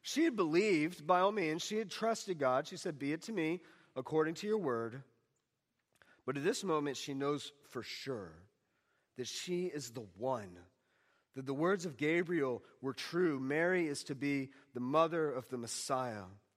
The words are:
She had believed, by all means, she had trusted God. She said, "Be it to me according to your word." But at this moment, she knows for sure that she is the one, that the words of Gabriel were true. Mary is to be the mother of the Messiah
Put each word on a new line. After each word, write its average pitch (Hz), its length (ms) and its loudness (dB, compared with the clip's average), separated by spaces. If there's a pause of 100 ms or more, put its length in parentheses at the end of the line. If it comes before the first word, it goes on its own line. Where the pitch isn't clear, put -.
She - 220 2
had 311 120 4
believed, 170 680 4
by 180 140 6
all 190 120 6
means, 170 300 0
she 214 160 -2
had 214 140 -2
trusted 214 480 -2
God. 135 280 4
She 185 100 -12
said, 160 200 -6
"Be 139 160 -2
it 165 100 -6
to 226 100 -8
me 170 280 0 (340)
according 156 400 0
to 202 120 -8
your 214 100 2
word." 123 460 -2 (1200)
But 135 120 -4
at 139 60 -4
this 208 200 0
moment, 147 340 0
she - 160 -6
knows 139 380 -2 (180)
for 120 140 -8
sure 101 500 -8 (840)
that 123 100 -6
she 180 380 -4
is 143 260 -6
the 113 160 -8 (100)
one, 107 400 -4 (760)
that 135 100 -8
the 139 80 -2
words 170 320 2
of 143 120 -6
Gabriel 156 680 2 (180)
were 131 120 -2
true. 165 460 0
Mary 165 480 2
is 143 180 -4
to 147 100 -6
be 139 340 0 (240)
the 123 60 -4
mother 156 520 4
of 123 180 -4
the 131 80 -4
Messiah 120 680 -4 (320)